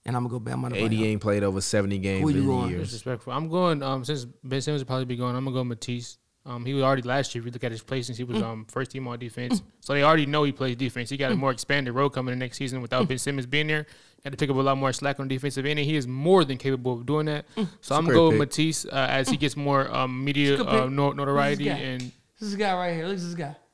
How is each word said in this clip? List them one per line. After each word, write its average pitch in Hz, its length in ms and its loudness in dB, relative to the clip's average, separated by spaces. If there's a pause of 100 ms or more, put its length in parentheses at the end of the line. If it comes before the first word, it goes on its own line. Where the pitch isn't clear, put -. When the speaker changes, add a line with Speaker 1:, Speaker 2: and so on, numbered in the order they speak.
Speaker 1:
And 123 100 -2
I'ma 120 140 -2
go 123 100 -6
Bam 123 220 -6
Adebayo. 113 240 -2
Speaker 2:
A 110 40 2
D 110 160 2
ain't 107 160 0
played 101 220 2
over 95 180 0
seventy 101 360 0
games 95 240 0
Speaker 1:
Who 156 80 2
you 139 120 2
Speaker 2:
in 135 60 2
Speaker 1:
going? 127 180 2
Speaker 2:
a - 40 -2
year. 90 100 -2
Speaker 3:
Disrespectful. 120 540 -8
I'm 160 160 -4
going, 165 320 2
um, 135 240 -2
since 135 200 -4 (180)
Ben 135 180 -2
Simmons 147 200 -2
will 123 60 -6
probably 131 180 0
be 123 120 -4
going, 123 180 -2
I'm 127 80 -4
gonna 131 120 -4
go 127 80 0
Matisse. 120 540 -6 (280)
Um, 120 200 -10
he 135 80 -4
was 139 80 2
already 131 200 4
last 127 340 -2
year. 117 60 -4
If 117 60 -12
you 120 40 -8
look 120 140 -8
at 117 80 -2
his 110 80 -10
play 131 200 -4
since 120 160 -8
he 123 60 -6
was, 120 140 -4
Speaker 1:
Mm. - 60 0
Speaker 3:
um, 110 260 -8
first 131 220 -6
team 131 140 -8
all 120 120 -8
defense. 123 420 -4
Speaker 1:
Mm. - 40 -8 (180)
Speaker 3:
So - 100 -8
they 143 120 4
already 156 220 6
know 147 200 2
he 139 80 0
plays 127 240 -2
defense. 123 320 -4
He 135 80 -6
got 131 160 0
a - 20 2
Speaker 1:
Mm. - 40 0
Speaker 3:
more 135 120 2
expanded 131 420 -2
role 139 160 2
coming 127 220 -2
in 127 80 -2
next 123 180 -6
season 127 240 -4
without 127 220 0
Speaker 1:
Mm. 165 60 2
Speaker 3:
Ben 131 80 0
Simmons 135 300 -2
being 147 200 0
there. 151 180 0 (380)
Had 139 80 -8
to 131 60 -8
pick 143 120 0
up 135 60 2
a 131 60 2
lot 135 160 4
more 131 160 2
slack 139 260 -2
on 135 80 -4
defensive 135 380 -2
end, 147 120 0
and 143 80 0
he 156 120 2
is 127 100 0
more 151 380 6
than 131 120 -4
capable 127 360 0
of 120 120 -6
doing 151 200 0
that. 151 200 -4 (120)
Speaker 1:
Mm. 214 80 2
Speaker 3:
So - 20 -6 (120)
Speaker 2:
It's - 120 -8
a 139 40 2
Speaker 3:
I'm 160 100 4
Speaker 2:
great 170 100 6
Speaker 3:
going 165 160 10
Speaker 2:
pick. - 80 6
Speaker 3:
Matisse, 151 460 0
uh, 131 240 0
as 131 180 2
he 147 80 2
Speaker 1:
Mm. 135 60 -4
Speaker 3:
gets 147 160 0
more, 139 360 2
um, 127 300 -2
media, 139 300 4
Speaker 1:
It's 135 80 2
a - 20 2
good 131 100 0
Speaker 3:
uh, 131 100 4
Speaker 1:
pick. 131 100 -2
Speaker 3:
no-, 143 180 2
notoriety 143 540 2
Speaker 1:
This 143 80 0
guy. 139 80 -6
Speaker 3:
and 127 300 -6 (280)
Speaker 1:
This 202 160 -6
guy 196 220 0
right 180 180 -2
here. 165 120 -4
Look 196 100 -4
at 175 60 -6
this 175 120 -8
guy. 151 200 -8 (180)